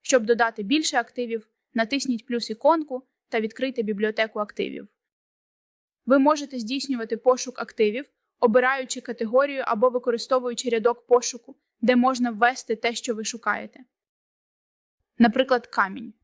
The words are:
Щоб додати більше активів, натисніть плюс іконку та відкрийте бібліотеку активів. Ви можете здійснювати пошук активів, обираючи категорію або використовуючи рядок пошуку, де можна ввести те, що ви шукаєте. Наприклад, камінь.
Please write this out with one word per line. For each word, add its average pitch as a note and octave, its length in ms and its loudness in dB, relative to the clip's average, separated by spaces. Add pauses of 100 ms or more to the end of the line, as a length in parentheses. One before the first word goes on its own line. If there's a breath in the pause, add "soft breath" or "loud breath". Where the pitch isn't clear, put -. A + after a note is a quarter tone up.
Щоб B3 240 2
додати A3+ 380 0
більше D4 340 0
активів, A#3 520 -6 (240)
натисніть A#3+ 520 -2
плюс A#3+ 240 -4
іконку C#4 580 0 (220)
та A#3 100 -2
відкрийте A#3+ 440 -4
бібліотеку G#3+ 560 -2
активів. - 480 -8 (1160)
Ви C4+ 140 6
можете C#4+ 400 2
здійснювати A#3 580 -4
пошук B3 420 0
активів, A3+ 460 -2 (340)
обираючи B3+ 600 2
категорію B3+ 680 0
або A#3 220 2
використовуючи A#3+ 800 -2
рядок A#3 380 0
пошуку, - 480 0 (260)
де A#3 140 4
можна B3 360 2
ввести A#3+ 440 0
те, A3+ 200 -2
що A#3 200 -6
ви G#3+ 100 -10
шукаєте. G#3+ 540 -6 (1400)
Наприклад, A#3+ 500 2
камінь. G3 460 -4 (100)